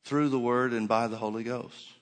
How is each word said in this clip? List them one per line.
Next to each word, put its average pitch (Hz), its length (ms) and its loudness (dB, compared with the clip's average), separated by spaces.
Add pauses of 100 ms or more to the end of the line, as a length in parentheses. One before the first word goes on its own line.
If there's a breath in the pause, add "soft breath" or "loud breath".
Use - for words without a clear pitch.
through 147 260 2
the 131 80 2
Word 123 340 2
and 110 160 0
by 113 200 2
the 110 100 -6
Holy 110 260 -4
Ghost. - 440 -8 (140)